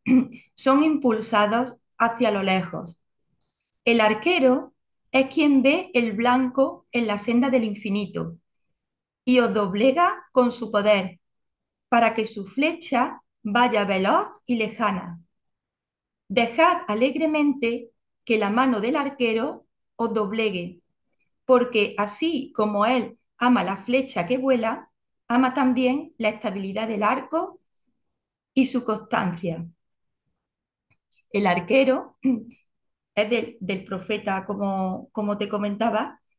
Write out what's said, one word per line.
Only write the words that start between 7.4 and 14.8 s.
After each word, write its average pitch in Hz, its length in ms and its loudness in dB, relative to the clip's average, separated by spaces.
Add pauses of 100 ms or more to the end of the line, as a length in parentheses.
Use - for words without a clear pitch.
del 240 140 2
infinito 196 720 -6 (880)
y 247 140 4
os 220 140 2
doblega 233 800 0
con 247 180 4
su 240 200 -10
poder, 202 480 2 (680)
para 233 260 4
que 220 100 0
su 202 220 -10
flecha 294 760 -2 (220)
vaya 214 420 2
veloz 196 420 0 (180)
y 240 120 -2
lejana. 196 640 -4 (1080)